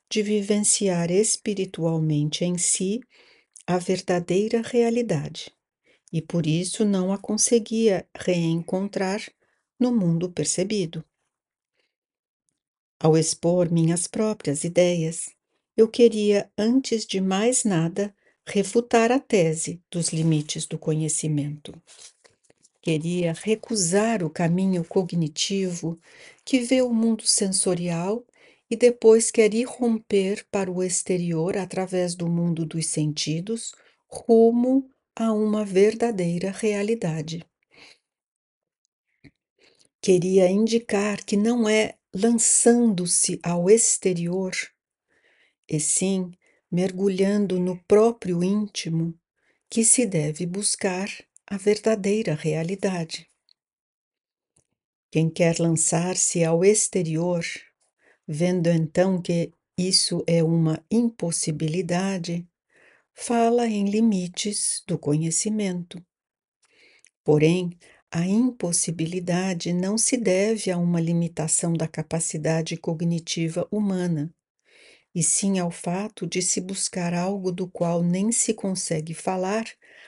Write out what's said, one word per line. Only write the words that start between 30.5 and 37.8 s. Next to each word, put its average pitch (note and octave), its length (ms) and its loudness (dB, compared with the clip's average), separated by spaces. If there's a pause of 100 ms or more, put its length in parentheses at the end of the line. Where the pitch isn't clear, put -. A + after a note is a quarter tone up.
o F3+ 120 -2
exterior F3 760 -2
através F#3 580 -4
do F3 120 -4
mundo E3+ 380 0
dos D#3+ 220 -6
sentidos, D#3+ 880 -4 (340)
rumo A#3+ 800 4 (260)
a A3+ 160 0
uma G#3+ 320 0
verdadeira G3 880 0
realidade. G3 920 -4 (2500)